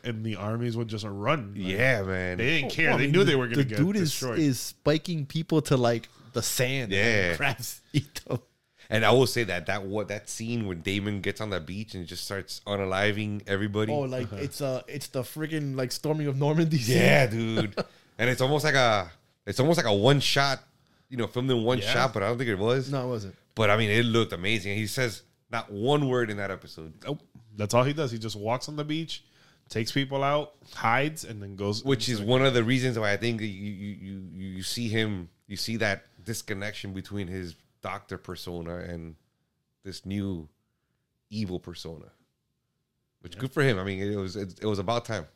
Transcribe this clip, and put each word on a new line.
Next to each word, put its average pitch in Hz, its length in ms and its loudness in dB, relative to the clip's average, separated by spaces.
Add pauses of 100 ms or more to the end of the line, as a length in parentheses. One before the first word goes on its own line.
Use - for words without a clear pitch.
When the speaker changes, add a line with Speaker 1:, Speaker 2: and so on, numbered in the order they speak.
Speaker 1:
and 110 200 -6
the 107 120 -4
armies 113 400 -4
would 117 120 -4
just 107 180 -6
run. 104 480 -2
Like, 95 120 -6
Speaker 2:
Yeah, 107 360 4
man. 92 360 -2
Speaker 1:
they 143 220 0
didn't 135 120 -4
Speaker 3:
Oh, - 20 -8
Speaker 1:
care. 160 140 2
Speaker 3:
well, 139 60 4
I 117 40 2
Speaker 1:
They 139 60 2
Speaker 3:
mean, 143 80 2
Speaker 1:
knew 156 80 6
Speaker 3:
the, 135 60 6
Speaker 1:
they 139 100 4
were 127 100 2
gonna 120 100 -2
Speaker 3:
the 143 80 4
Speaker 1:
get 110 140 -4
Speaker 3:
dude 190 180 2
is, 190 140 2
Speaker 1:
destroyed. 123 280 -2
Speaker 3:
is 143 200 2
spiking 151 680 -2
people 160 360 0
to, 143 140 2
like, 117 320 2 (240)
the 113 100 -2
sand. 127 500 -2
Speaker 2:
Yeah. 98 80 4 (280)
Speaker 3:
And 85 80 2
crabs - 500 -4
<laughs> - 60 -20
eat - 340 -2
them. 123 120 -4 (540)
Speaker 2:
And 110 120 2
I 107 80 8
will 127 160 8
say 120 160 0
that, 90 220 -4
that 98 180 -2
what, 98 240 -4
that 104 200 -8
scene 113 380 -4
when 87 140 -4
Daemon 101 400 0
gets 98 200 -4
on 107 80 -6
the 92 120 -2
beach 98 340 -10
and 87 140 -8
just 87 160 -10
starts - 420 -10
unaliving 101 800 0
everybody. 104 460 0
Speaker 3:
Oh, 147 80 0
like, 127 260 -4
Speaker 1:
Uh-huh. 104 160 -10
Speaker 3:
it's, 139 180 -8
uh, 131 280 -4
it's 143 180 -10
the 131 160 -4
freaking, 147 540 -6
like, 127 160 -4
storming 156 340 -2
of 135 100 -2
Normandy 151 420 2
scene. 120 200 4
Speaker 2:
Yeah, 135 280 8
dude. 110 540 0
Speaker 3:
<laughs> - 40 -2 (340)
Speaker 2:
And 117 100 2
it's 127 140 2
almost 143 240 2
like 151 80 4
a, 107 360 6 (360)
it's 101 140 -4
almost 160 180 6
like 165 80 2
a 104 80 6
one 127 260 8
shot, 139 420 2 (460)
you 131 80 -10
know, 113 100 0
filmed 127 240 -2
in 117 120 4
one 120 160 4
Speaker 1:
Yeah. 101 120 -2
Speaker 2:
shot, 123 220 2
but 107 100 0
I 98 60 2
don't 120 80 0
think 120 140 -2
it 92 80 0
was. 127 340 2
Speaker 3:
No, 127 140 -2
it - 20 -4
wasn't. 101 260 -6 (200)
Speaker 2:
But, 107 160 4
I 104 80 6
mean, 110 100 2
it 113 160 4
looked 113 300 2
amazing. 98 420 -2
He 107 100 -2
says 120 360 -4 (280)
not 113 220 -6
one 139 340 2
word 123 220 2
in 104 80 -4
that 98 140 -4
episode. 80 420 -12 (100)
Speaker 1:
Nope. 147 200 -8 (340)
That's 104 160 -2
all 120 100 6
he 143 120 0
does. 147 180 -2
He 113 60 -6
just 107 180 -8
walks 110 320 -4
on 151 80 -10
the 147 80 -4
beach, 156 400 -6 (460)
takes 113 200 -2
people 139 320 -2
out, 147 300 0 (220)
hides, 143 500 0
and 104 180 -10
then 98 140 -12
goes 104 260 -2
Speaker 2:
Which 131 280 2
Speaker 1:
into - 20 0
Speaker 2:
is 110 80 0
Speaker 1:
the 104 100 0
Speaker 2:
one 131 140 6
of 135 80 4
the 120 100 4
reasons 123 360 2
why 104 140 2
I 101 40 2
think 113 240 -2
you, 110 60 -4
you, 101 260 -8
you, 98 500 -10 (120)
you, 95 220 -10
you 92 80 -8
see 120 240 -4
him, 104 420 0 (160)
you 101 100 -12
see 113 220 -4
that 104 260 0 (180)
disconnection 104 680 -8
between 95 340 -8
his 90 280 -8 (260)
doctor 95 380 -10
persona 87 600 -10
and 82 340 -10 (680)
this 95 220 -14
new 95 420 -4 (840)
evil 101 280 -4
persona. 82 460 -14 (1160)
Which, 85 120 -18
Speaker 1:
Yeah. 101 60 -14
Speaker 2:
good 135 120 -6
for 151 100 2
him. 120 160 4
I 92 60 -2
mean, 95 180 -2
it 104 140 -2
was, 95 200 -4
it, 98 240 -8
it 110 60 -2
was 104 120 2
about 117 280 0
time. 98 180 -4 (120)